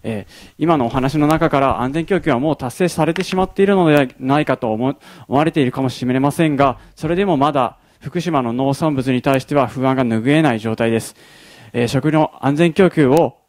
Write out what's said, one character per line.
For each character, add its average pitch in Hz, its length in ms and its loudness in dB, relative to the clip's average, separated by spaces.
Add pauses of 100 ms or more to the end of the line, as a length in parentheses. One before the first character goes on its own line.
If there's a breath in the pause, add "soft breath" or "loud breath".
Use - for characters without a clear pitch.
え 107 260 -8
ー、 - 300 -20
今 160 180 2
の 123 80 0
お 113 40 -2
話 135 280 -2
の 147 80 2
中 160 240 0
か 139 120 0
ら 120 200 0
安 131 120 -4
全 165 120 -4
供 180 160 -2
給 160 80 -2
は 123 80 2
も 147 160 -2
う - 20 0
達 127 220 -8
成 180 120 0
さ 156 180 -2
れ 165 80 -2
て 185 80 -4
し 190 120 -6
ま 185 100 2
っ 185 60 -14
て 196 120 0
い - 20 4
る 202 100 2
の 170 140 4
で 151 60 6
は 139 100 4 (140)
な 139 200 0
い 151 60 -2
か 131 120 0
と 113 140 -4
思-、 123 240 -2 (320 loud breath)
思 123 100 0
わ 156 80 4
れ 165 60 0
て 151 120 0
い - 20 2
る 123 60 -2
か 135 100 -6
も 131 80 0
し 123 160 -8
れ 127 140 0
ま 143 120 2
せ 165 160 0
ん 147 80 0
が、 135 220 2 (180 soft breath)
そ 160 120 -8
れ 170 80 0
で 202 100 0
も 170 120 0
ま 147 140 2
だ 135 260 -2 (220 soft breath)
福 165 220 -8
島 160 220 -2
の 117 100 -4
農 135 220 0
産 156 180 -2
物 131 180 -2
に 123 120 -2
対 135 180 2
し - 40 -16
て 147 100 -6
は 135 100 4
不 131 220 -4
安 131 80 2
が 131 100 0
拭 113 240 -2
え 156 140 2
な 135 100 2
い 110 60 -4
状 110 160 -4
態 117 160 0
で 113 80 0
す。 - 160 -10 (560 loud breath)
え 120 120 -2
ー、 120 40 0
食 139 240 -2
の 156 200 2 (100)
安 139 140 0
全 165 180 2
供 185 160 4
給 147 180 2
を 139 300 2 (120)